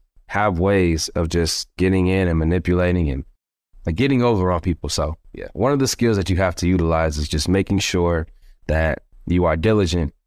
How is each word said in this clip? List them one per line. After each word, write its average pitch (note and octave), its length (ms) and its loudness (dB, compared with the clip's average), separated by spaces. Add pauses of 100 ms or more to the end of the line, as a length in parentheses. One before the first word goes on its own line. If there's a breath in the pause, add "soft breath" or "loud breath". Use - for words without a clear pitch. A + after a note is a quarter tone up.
(260)
have G2+ 320 -2
ways F2+ 520 2
of E2+ 200 -2
just - 460 -4
getting F#2 300 2
in F#2 220 2
and E2 100 0
manipulating F2+ 680 0
and, C2+ 160 -6 (600)
like, E2 100 -2
getting C3+ 260 2
over G2 300 2
on F2 80 -2
people. E2 300 -4
So D#2 260 -4 (160)
yeah, - 220 -14
one A#2+ 180 0
of C#3+ 60 2
the C3+ 100 0
skills A2+ 300 0
that F2 100 -2
you F#2 80 0
have F2+ 200 0
to F2 120 -2
utilize E2 480 2
is D2+ 120 -4
just D2 200 -4
making F#2+ 300 0
sure E2+ 480 -2 (400)
that D#2 380 -2 (220)
you F2 180 2
are D#2+ 120 2
diligent F2 560 0 (140)